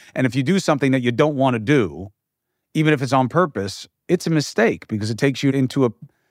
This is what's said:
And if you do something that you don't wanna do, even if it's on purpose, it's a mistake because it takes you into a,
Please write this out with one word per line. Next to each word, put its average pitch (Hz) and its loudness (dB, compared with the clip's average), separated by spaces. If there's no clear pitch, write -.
And 131 0
if 113 -2
you 135 0
do 175 0
something 143 0
that 131 0
you 120 0
don't 147 2
wanna 131 2
do, 101 -2
even 156 2
if 143 0
it's 131 -2
on 131 2
purpose, 139 -2
it's 180 0
a 170 0
mistake 160 0
because 107 -4
it 113 -4
takes 139 0
you 139 2
into 131 0
a, 113 2